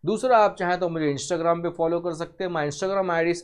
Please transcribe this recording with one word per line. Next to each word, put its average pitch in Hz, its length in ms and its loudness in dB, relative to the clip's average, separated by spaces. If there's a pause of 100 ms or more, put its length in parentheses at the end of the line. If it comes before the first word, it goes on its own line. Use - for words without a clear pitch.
दूसरा, 220 320 4
आप 208 180 6
चाहें 180 240 -2
तो 180 100 0
मुझे 156 240 0
Instagram 170 500 -2
पे 170 60 -2
फॉलो 170 300 0
कर 170 140 -4
सकते 165 300 -8
हैं। 180 80 -4
My 160 120 -2 (100)
Instagram 190 360 -2
I 165 140 2
D 170 100 2
is 170 100 -8